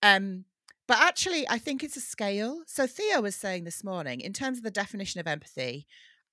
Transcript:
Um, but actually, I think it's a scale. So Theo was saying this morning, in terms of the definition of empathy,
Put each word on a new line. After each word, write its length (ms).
Um, 440
but 100
actually, 500
I 100
think 260
it's 120
a 40
scale. 680
So 220
Theo 320
was 160
saying 260
this 220
morning, 360
in 120
terms 260
of 60
the 80
definition 480
of 80
empathy, 580